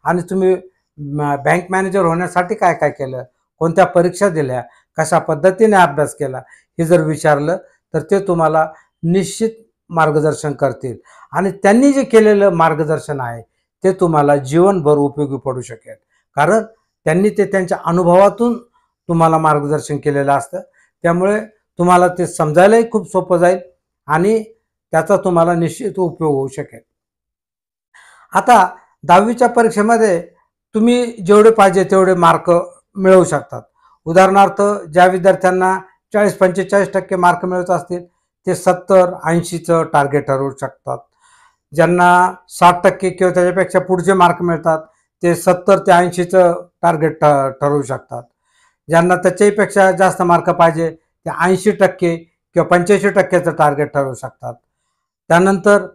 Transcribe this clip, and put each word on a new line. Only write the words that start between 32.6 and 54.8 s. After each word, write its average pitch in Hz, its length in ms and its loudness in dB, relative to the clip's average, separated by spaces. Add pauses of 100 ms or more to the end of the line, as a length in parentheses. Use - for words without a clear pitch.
मिळवू 185 280 6
शकतात. 127 380 -6 (440)
उदाहरणार्थ, 190 560 2 (220)
ज्या 170 220 2
विद्यार्थ्यांना 185 720 0 (360)
चाळीस 208 200 0
पंचेचाळीस 190 600 0
टक्के 190 220 -4
मार्क 175 280 0
मिळत 180 260 -6
असतील 175 340 -6 (420)
ते 185 80 -2
सत्तर 180 580 2 (140)
ऐंशीचं 170 640 -2
टार्गेट 139 340 0
ठरवू 139 260 -4
शकतात. 135 460 -12 (760)
ज्यांना 175 600 2 (160)
साठ 175 340 2
टक्के 185 260 0
किंवा 180 240 -2
त्याच्यापेक्षा 180 460 0
पुढचे 180 340 -2
मार्क 175 280 2
मिळतात 165 360 -2 (440)
ते 175 140 0
सत्तर 185 420 2
ते 196 140 0
ऐंशीचं 175 760 2 (160)
टार्गेट 160 320 0
ठ-, 143 340 2 (120)
ठरवू 143 220 0
शकतात. 127 400 -12 (680)
ज्यांना 170 280 2
त्याच्याहीपेक्षा 196 760 0
जास्त 180 300 0
मार्क 175 280 2
पाहिजे 165 400 0
ते - 400 -16 (100)
ऐंशी 185 320 0
टक्के 180 440 0
किंवा - 520 -6
पंच्याऐंशी 185 420 2
टक्क्याचं 180 420 0
टार्गेट 147 420 0
ठरवू 135 200 -4
शकतात. 123 400 -14 (760)